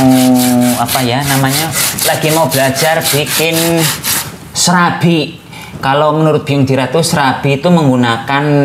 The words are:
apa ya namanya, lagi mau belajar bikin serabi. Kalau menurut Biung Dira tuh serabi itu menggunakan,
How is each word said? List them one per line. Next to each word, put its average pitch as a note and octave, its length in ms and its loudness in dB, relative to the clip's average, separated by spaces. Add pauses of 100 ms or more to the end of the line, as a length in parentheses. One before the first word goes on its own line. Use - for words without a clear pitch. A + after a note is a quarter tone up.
(800)
apa B2 240 -2
ya B2 240 0
namanya, C#3 400 0 (400)
lagi D3+ 240 0
mau D#3+ 160 2
belajar C#3+ 560 0
bikin E3 800 0 (720)
serabi. F3 800 0 (480)
Kalau D3 320 2
menurut D3+ 320 0
Biung C#3+ 160 0
Dira C3 240 0
tuh D#3+ 160 0
serabi C#3 560 0
itu E3+ 80 -2
menggunakan, C3+ 760 2 (220)